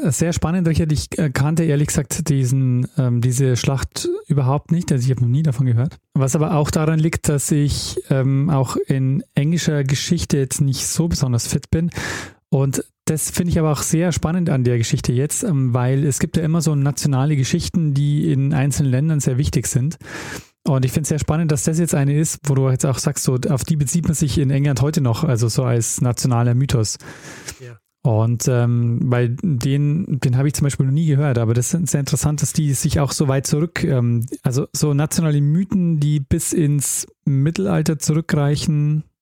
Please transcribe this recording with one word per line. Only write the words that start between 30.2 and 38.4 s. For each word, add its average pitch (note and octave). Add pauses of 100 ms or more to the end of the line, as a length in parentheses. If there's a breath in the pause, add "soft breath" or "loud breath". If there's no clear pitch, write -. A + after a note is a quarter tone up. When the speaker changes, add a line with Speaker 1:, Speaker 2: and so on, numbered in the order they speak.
Speaker 1:
den B2
habe C#3
ich D3
zum -
Beispiel C#3
noch C3+
nie D#3+
gehört, C#3
aber A#2
das A#2+
ist E3+
sehr D3
interessant, C#3+
dass C#3+
die D3
sich D3
auch C3+
so D3+
weit C3+
zurück, D#3
ähm, A#2+ (160)
also C3
so D3+
nationale D3+
Mythen, E3+
die D3
bis -
ins D3 (180)
Mittelalter D#3+
zurückreichen, D3+ (180)